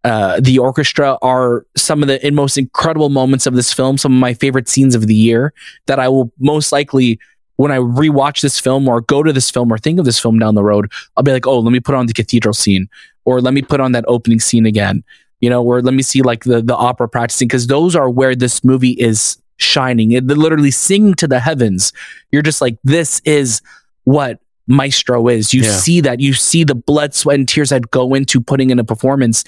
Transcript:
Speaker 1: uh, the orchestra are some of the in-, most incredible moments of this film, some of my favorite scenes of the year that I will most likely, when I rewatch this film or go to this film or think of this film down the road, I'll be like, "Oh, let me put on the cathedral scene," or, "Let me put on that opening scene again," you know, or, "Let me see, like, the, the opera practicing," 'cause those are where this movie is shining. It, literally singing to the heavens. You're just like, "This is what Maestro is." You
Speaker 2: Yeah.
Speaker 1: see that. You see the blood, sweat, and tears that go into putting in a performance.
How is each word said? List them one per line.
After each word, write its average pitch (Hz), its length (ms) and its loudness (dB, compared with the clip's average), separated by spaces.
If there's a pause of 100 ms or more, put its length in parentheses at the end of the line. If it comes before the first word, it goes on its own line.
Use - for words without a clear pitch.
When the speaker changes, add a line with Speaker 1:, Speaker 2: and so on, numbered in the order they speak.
Speaker 1:
uh, 107 360 0
the 127 200 4
orchestra 131 640 0
are 127 440 0 (100)
some 151 260 -2
of 143 60 0
the 135 180 -2
in-, 147 100 0
most 143 220 0
incredible 151 520 -2
moments 131 360 0
of 127 100 -2
this 123 180 0
film, 135 240 0
some 139 160 0
of 127 60 4
my 123 140 2
favorite 131 360 -2
scenes 135 260 2
of 110 120 0
the 107 80 4
year 113 380 2 (340)
that 135 120 0
I 127 100 0
will 131 300 0
most 147 320 0
likely, 127 480 0 (380)
when 143 140 0
I 135 80 0
rewatch 143 600 0
this 139 180 -2
film 135 280 0
or 117 140 0
go 143 220 0
to 156 100 2
this 131 160 -2
film 123 240 0
or 110 60 -2
think 160 200 -2
of 160 60 0
this 120 140 0
film 113 180 0
down 110 180 2
the 101 80 2
road, 104 280 0 (260)
I'll 127 60 0
be 139 80 2
like, 127 160 -2
"Oh, 131 120 2
let 117 120 0
me 127 80 2
put 139 160 -4
on 127 100 -2
the 113 80 -4
cathedral 107 400 -2
scene," 95 340 -2 (380)
or, 127 160 0
"Let 127 140 0
me 135 80 -2
put 139 160 -2
on 127 140 0
that 117 140 -2
opening 117 320 0
scene 113 280 2
again," 104 360 -2 (380)
you 120 80 2
know, 123 140 0
or, 123 180 0
"Let 127 140 0
me 131 80 0
see, - 180 0
like, 120 220 0
the, 120 180 0
the 120 140 -2
opera 120 340 -2
practicing," 117 400 -4
'cause 123 160 -2
those 156 300 0
are 135 160 2
where 131 240 2
this 123 280 -4
movie 127 280 2
is 113 460 -2 (200)
shining. 123 540 0
It, 127 160 0
literally 151 420 2
singing 196 460 2
to 156 120 -2
the 127 120 2
heavens. 117 520 -2 (400)
You're 147 120 0
just 156 180 -2
like, 123 220 -2
"This 151 420 0
is 139 380 0 (400)
what 131 360 0 (280)
Maestro 127 600 0
is." 113 240 0
You 127 120 2
Speaker 2:
Yeah. 110 80 0
Speaker 1:
see 160 300 0
that. 123 180 -2
You 139 140 0
see 165 300 0
the 139 120 0
blood, 147 400 -2
sweat, 143 240 0
and 131 80 0
tears 147 220 -2
that 120 200 -2
go 127 240 0
into 135 260 0
putting 131 300 0
in 123 80 2
a 120 60 0
performance. 123 640 0